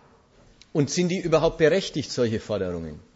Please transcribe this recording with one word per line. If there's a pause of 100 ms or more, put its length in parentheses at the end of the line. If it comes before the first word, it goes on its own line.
(720)
Und
sind
die
überhaupt
berechtigt,
solche
Forderungen? (160)